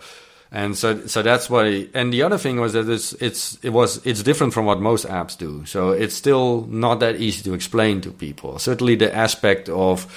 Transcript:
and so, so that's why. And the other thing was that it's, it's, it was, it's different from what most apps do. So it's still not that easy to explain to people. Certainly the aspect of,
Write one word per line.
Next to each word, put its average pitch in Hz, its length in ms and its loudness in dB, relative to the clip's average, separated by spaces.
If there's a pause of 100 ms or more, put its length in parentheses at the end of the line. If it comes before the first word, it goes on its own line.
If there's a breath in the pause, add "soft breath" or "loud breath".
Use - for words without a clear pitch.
(500 loud breath)
and 101 260 -6
so, 110 300 -2
so 110 160 -2
that's 120 260 2
why. 107 460 2
And 123 180 -2
the 123 100 2
other 190 160 0
thing 127 220 -2
was 113 120 0
that 113 160 0
it's, 113 260 -2
it's, - 480 -6
it 127 80 -4
was, 110 340 2
it's 107 180 -2
different 135 320 2
from 110 120 0
what 98 140 2
most 107 260 2
apps 90 320 -6
do. 76 280 -10
So 92 240 0
it's 101 240 0
still 127 540 2
not 117 320 0
that 113 160 2
easy 98 280 -2
to 95 100 -2
explain 104 480 0
to 92 80 -10
people. 71 480 -8
Certainly 123 380 2
the 107 180 2
aspect 104 540 2
of, 92 380 2 (100)